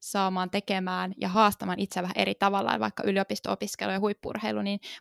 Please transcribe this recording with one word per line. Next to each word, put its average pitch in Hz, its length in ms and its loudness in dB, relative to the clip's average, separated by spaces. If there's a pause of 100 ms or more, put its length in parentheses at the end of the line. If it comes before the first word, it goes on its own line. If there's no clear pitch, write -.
saamaan 185 500 0
tekemään 185 680 -2
ja 196 120 -4
haastamaan 196 500 4
itseään 190 240 -2
vähän 180 140 -4
eri 196 180 2
tavalla, 196 460 2
vaikka 214 260 -2
yliopisto-opiskelu 202 840 -2
ja 196 80 0
huippu-urheilu, 214 640 -2
niin 202 180 -2 (200)